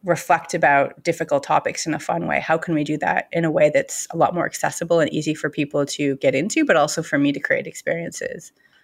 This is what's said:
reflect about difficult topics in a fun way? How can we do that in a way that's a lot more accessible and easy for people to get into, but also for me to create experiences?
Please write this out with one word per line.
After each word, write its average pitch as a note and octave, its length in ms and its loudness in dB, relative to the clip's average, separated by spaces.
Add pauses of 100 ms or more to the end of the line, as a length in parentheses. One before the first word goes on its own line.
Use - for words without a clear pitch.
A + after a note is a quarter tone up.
reflect E3+ 480 0
about C#3+ 500 2
difficult D#3 400 0
topics - 440 0
in D3+ 80 -2
a - 40 -4
fun - 280 -4
way? - 120 0
How D#3+ 200 0
can E3+ 160 -2
we D3+ 100 2
do D3+ 140 -4
that - 340 0
in E3+ 140 0
a D#3 40 0
way D3+ 220 4
that's - 380 -2
a E3+ 80 -8
lot D#3 160 2
more F3 100 -2
accessible E3 560 -2
and D3+ 100 2
easy D3+ 240 -2
for D3+ 140 -4
people C#3+ 380 -2
to C#3 300 -2
get C3+ 180 2
into, G#3+ 320 0
but F#3 100 4
also D3+ 260 2
for D3+ 160 -2
me C#3+ 140 2
to E3 80 -4
create - 260 0
experiences? - 840 -8 (320)